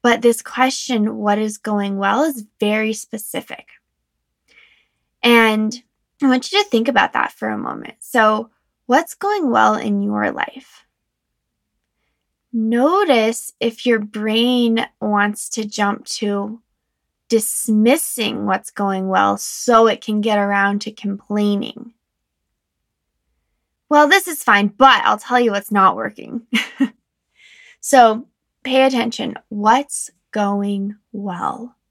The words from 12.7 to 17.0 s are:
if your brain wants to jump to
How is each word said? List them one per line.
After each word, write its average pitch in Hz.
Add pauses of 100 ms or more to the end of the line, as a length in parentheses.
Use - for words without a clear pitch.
if 226
your 233
brain 226 (140)
wants 208
to 220
jump 208 (140)
to 208 (680)